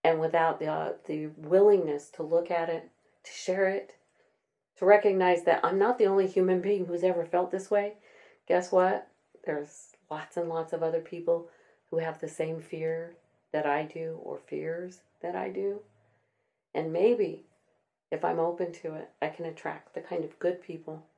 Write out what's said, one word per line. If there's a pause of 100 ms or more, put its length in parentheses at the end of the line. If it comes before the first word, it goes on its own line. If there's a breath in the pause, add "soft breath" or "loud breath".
And
without
the,
uh, (120)
the (100)
willingness
to
look
at
it, (340)
to
share
it, (840)
to
recognize
that
I'm
not
the
only
human
being
who's
ever
felt
this
way. (540 soft breath)
Guess
what? (380)
There's (140)
lots
and
lots
of
other
people (400 loud breath)
who
have
the
same
fear (360)
that
I
do
or
fears (200)
that
I
do. (960)
And
maybe (680)
if
I'm
open
to
it, (120)
I
can
attract
the
kind
of
good
people (120)